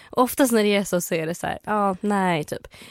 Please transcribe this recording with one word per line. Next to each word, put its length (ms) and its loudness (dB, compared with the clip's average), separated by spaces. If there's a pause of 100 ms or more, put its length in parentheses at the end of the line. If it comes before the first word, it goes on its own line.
(100)
Och 120 2
oftast 300 2
när 100 4
det 140 4
är 80 0
så, 160 0
så 140 -4
är 120 -2
det 80 -4
så 120 -8
här: 180 -4
"Ja, 360 0
nej", 440 0
typ. 240 -10 (220)